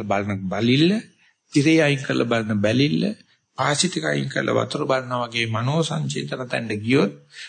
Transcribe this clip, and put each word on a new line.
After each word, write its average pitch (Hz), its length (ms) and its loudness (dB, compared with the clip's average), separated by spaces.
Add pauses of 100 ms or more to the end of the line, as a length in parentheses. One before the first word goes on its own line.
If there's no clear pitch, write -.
බලන 101 380 -2
බලිල්ල, 120 460 4 (640)
තිරේ 156 260 4
අයින් 143 220 2
කරලා 131 280 0
බලන 110 300 0
බැලිල්ල, 131 440 2 (540)
පාසි 143 300 0
ටික 160 180 -4
අයින් 143 220 -2
කරලා 135 280 -2
වතුර 117 280 -2
බලනවා 127 380 -2
වගේ 117 260 -4
මනෝ 120 340 0
සංචේතන 147 600 -4
තැන්න 123 320 -6
ගියොත් 113 380 0 (360)